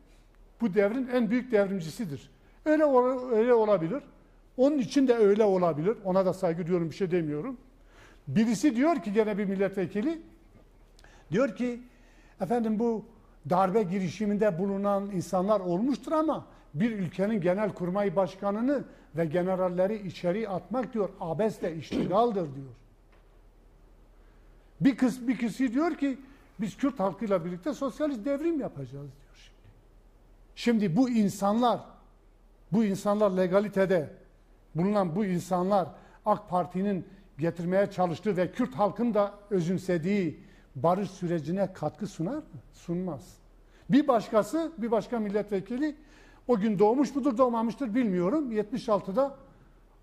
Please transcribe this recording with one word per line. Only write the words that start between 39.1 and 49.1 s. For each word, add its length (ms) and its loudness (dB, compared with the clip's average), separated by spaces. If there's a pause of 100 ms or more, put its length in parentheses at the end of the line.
da 200 2 (160)
özümsediği 880 0 (360)
barış 360 0
sürecine 640 -4
katkı 340 -6
sunar 280 -6
mı? 80 -8 (300)
Sunmaz. 640 -8 (520)
Bir 180 4
başkası, 720 2
bir 140 -4
başka 280 0
milletvekili 760 -2 (520)
o 120 4
gün 200 0
doğmuş 360 4
mudur, 220 0
doğmamıştır 580 0
bilmiyorum. 560 0
Yetmiş 380 -4
altıda 460 0 (680)